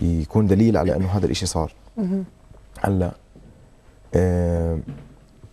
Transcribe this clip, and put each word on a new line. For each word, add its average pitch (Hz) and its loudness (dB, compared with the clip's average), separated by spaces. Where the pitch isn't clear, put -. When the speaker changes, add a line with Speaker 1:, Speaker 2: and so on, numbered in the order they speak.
Speaker 1:
يكون 85 0
دليل 104 4
على 82 2
إنه 92 0
هذا 92 0
الإشي 90 -2
صار. 82 -2
Speaker 2:
مهم. 190 -4
Speaker 1:
هلا، 92 0
آه، 85 0